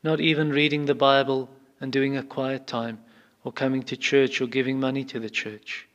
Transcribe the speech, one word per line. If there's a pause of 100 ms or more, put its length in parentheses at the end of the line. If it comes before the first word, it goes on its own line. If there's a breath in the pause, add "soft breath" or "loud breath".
not
even
reading
the
Bible (300)
and
doing
a
quiet
time, (420 soft breath)
or
coming
to
church
or
giving
money
to
the
church.